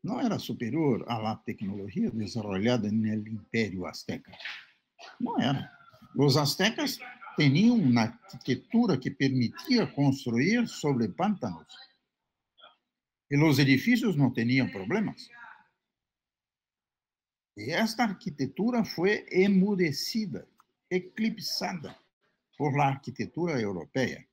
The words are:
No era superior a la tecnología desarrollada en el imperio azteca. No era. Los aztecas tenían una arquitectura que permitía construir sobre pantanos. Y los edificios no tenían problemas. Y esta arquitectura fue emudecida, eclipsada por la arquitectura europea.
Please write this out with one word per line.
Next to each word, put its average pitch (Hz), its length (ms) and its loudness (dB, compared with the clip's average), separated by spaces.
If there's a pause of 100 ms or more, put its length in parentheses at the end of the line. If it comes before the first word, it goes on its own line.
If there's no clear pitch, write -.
No 247 180 -4
era 208 160 0
superior 123 680 -2
a 117 120 -4
la 110 240 -4
tecnología 101 680 -4
desarrollada 107 760 0
en 107 200 0
el 107 200 -2
imperio 101 600 -4
azteca. - 440 -10 (880)
No 453 200 -4
era. 135 320 -2 (420)
Los 139 240 4
aztecas 190 600 -2 (360)
tenían 170 520 4
una 117 160 6
arquitectura 143 960 -2
que - 120 -6
permitía 135 800 0
construir 143 760 2
sobre 120 420 0
pantanos. 127 580 -4 (1600)
Y 143 80 2
los 147 220 6
edificios 185 560 4
no 139 160 4
tenían 117 400 0
problemas. 98 580 -4 (2250)
Y 107 160 -8
esta 220 320 0
arquitectura 196 800 -2
fue 190 460 0
emudecida, 185 1160 2 (440)
eclipsada 185 1120 -4 (580)
por 143 200 0
la 139 120 4
arquitectura 135 720 -4
europea. 101 720 -4